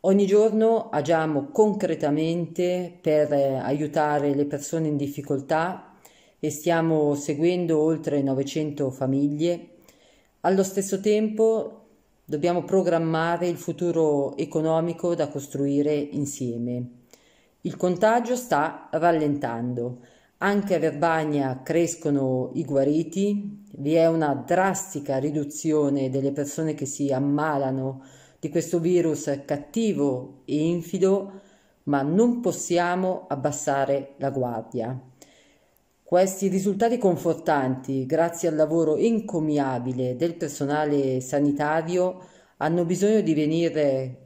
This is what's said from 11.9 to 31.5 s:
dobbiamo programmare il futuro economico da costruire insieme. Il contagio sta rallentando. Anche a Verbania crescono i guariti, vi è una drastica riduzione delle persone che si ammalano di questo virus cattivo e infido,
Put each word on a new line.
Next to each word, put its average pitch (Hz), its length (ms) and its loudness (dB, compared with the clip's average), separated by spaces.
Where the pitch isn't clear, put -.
dobbiamo 165 380 0
programmare 170 840 2
il 170 100 -2
futuro 160 800 0
economico 165 760 0
da 156 120 0
costruire 143 680 0
insieme. 123 1040 -6
Il - 120 -6
contagio 220 580 2
sta 156 560 -2
rallentando. 127 1080 0
Anche 196 360 0
a 156 40 2
Verbania 147 840 0
crescono 143 920 0
i 160 100 -2
guariti, 170 1000 0
vi 143 160 -2
è 165 120 6
una 160 300 2
drastica 175 840 -2
riduzione 143 920 0
delle 135 240 -2
persone 151 400 -4
che 151 120 -6
si 139 280 -2
ammalano 139 880 -2
di 156 120 -8
questo 170 300 -2
virus 160 680 0
cattivo 143 960 -2
e 147 140 -4
infido, 190 840 0